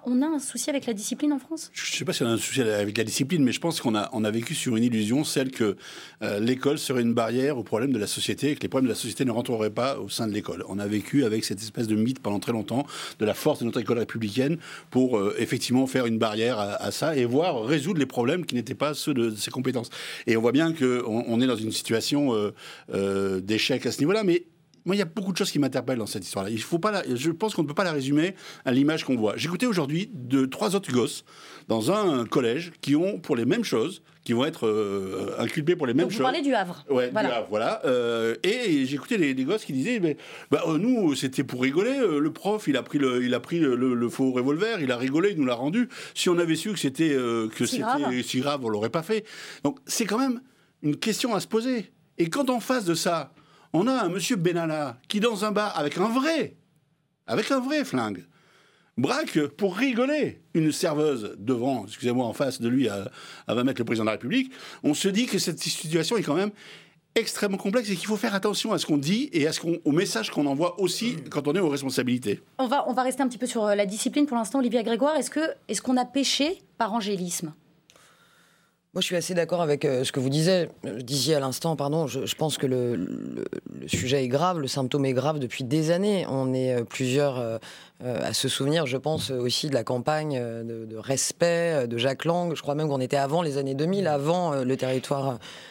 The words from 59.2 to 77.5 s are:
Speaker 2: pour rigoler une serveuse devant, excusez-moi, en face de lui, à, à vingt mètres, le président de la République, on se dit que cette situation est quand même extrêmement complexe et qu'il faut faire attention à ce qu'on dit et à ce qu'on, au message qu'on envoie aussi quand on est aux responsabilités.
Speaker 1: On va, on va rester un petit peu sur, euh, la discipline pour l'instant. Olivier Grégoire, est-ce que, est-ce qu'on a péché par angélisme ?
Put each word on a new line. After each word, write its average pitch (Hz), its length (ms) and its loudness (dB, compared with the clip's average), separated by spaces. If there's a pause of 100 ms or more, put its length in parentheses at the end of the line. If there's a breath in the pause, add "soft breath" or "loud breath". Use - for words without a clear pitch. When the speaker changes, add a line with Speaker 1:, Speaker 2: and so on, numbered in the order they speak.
Speaker 2:
pour 180 280 -2
rigoler 254 680 0 (100)
une 160 180 4
serveuse 147 680 0
devant, 120 480 0
excusez-moi, 123 400 0
en 110 60 -4
face 135 280 -2
de 117 80 0
lui, 127 180 4
à, 98 220 -4 (380 loud breath)
à 107 80 0
vingt 123 80 2
mètres, 131 180 0
le 113 40 0
président 117 180 0
de 107 60 2
la - 20 2
République, 220 400 -2 (320 loud breath)
on 147 100 4
se 170 140 0
dit 196 180 2
que 202 140 0
cette 165 180 -2
situation 160 600 -2
est 190 40 2
quand 147 140 0
même 202 160 2 (640 loud breath)
extrêmement 208 420 0
complexe 226 320 0
et 196 60 2
qu'il 165 100 -6
faut 214 100 0
faire 208 200 0
attention 208 380 0
à 170 40 2
ce - 80 -2
qu'on 147 120 2
dit 196 360 0
et 147 140 2
à 151 60 0
ce - 60 -4
qu'on, 170 240 -2
au 151 80 2
message 202 380 0
qu'on 151 160 0
envoie 151 340 0
aussi 196 360 0 (160)
quand 143 160 -2
on 147 80 2
est 196 40 2
aux 170 100 4
responsabilités. 127 720 0 (180)
Speaker 1:
On 262 80 2
va, 285 200 2
on 269 60 -2
va 254 80 2
rester 254 220 0
un 262 40 2
petit 247 120 -6
peu 254 80 -2
sur, 226 180 0
euh, 208 80 4
la 202 140 2
discipline 240 400 0
pour 240 100 -2
l'instant. 233 220 0
Olivier 240 240 2
Grégoire, 233 320 2
est-ce 247 160 0
que, 302 240 -2 (120)
est-ce - 140 -4
qu'on 254 160 2
a 247 80 2
péché 277 560 0 (160)
par 214 160 0
angélisme ? 180 640 -4 (1400 soft breath)